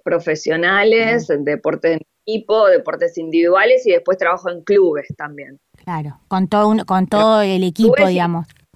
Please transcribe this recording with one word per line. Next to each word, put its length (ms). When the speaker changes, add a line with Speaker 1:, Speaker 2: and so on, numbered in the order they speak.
Speaker 1:
profesionales, 1200
Speaker 2:
Bien. 120
Speaker 1:
en 60
deportes 520
en 40
equipo, 400
deportes 500
individuales, 680
y 60
después 280
trabajo 300
en 120
clubes 460
también. 420
Speaker 2:
Claro, 440
con 200
todo 220
un, 100
con 280
todo 340
el 220
equipo, 300
Speaker 1:
Clubes 180
y 20
Speaker 2:
digamos. 340